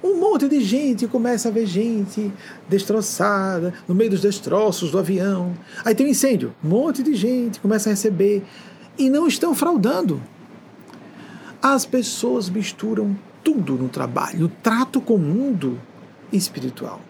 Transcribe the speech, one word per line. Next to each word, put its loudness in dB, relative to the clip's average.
um 2
monte 4
de 2
gente 0
começa 0
a -2
ver 2
gente -2
destroçada, 0
no 2
meio 4
dos 0
destroços 0
do 2
avião. 0
Aí 4
tem 2
um 0
incêndio, 2
um 0
monte 2
de 2
gente 0
começa 2
a 2
receber. 2
E 4
não 4
estão 2
fraudando. 0
As 2
pessoas -2
misturam -2
tudo 0
no -2
trabalho, -2
o 0
trato 0
com 2
o 4
mundo 0
espiritual. -4